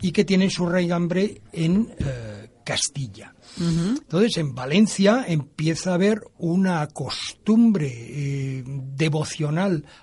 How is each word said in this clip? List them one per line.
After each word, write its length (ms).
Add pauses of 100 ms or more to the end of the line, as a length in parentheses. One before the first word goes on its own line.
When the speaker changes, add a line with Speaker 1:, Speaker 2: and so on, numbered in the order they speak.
Speaker 1:
y 120
que 120
tienen 260
su 160
raigambre 720 (120)
en, 360 (100)
eh, 520 (120)
Castilla. 720 (260)
Speaker 2:
Ujú. 320 (100)
Speaker 1:
Entonces, 380
en 160
Valencia 760
empieza 640
a 20
haber 260 (180)
una 500
costumbre, 1040
eh, 720
devocional 1160 (180)